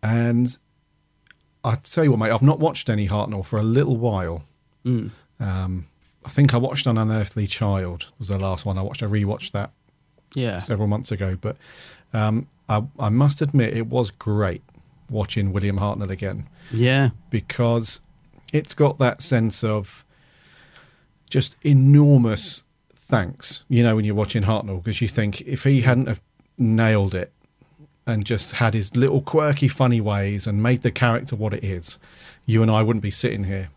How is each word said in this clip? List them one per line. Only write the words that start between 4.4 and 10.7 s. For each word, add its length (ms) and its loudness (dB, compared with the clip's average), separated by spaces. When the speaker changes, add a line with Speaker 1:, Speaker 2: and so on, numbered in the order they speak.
Speaker 2:
Mm. 240 -2
Speaker 1:
Um, 460 -4
I 60 -14
think 240 4
I 40 2
watched 280 -2
An 120 2
Unearthly 480 -2
Child 600 -4
was 100 -12
the 100 -4
last 280 -4
one 120 -4
I 40 -4
watched. 200 -8
I 40 -6
rewatched 460 -2
that 180 -6
Speaker 2:
Yeah. 240 -4
Speaker 1:
several 300 -4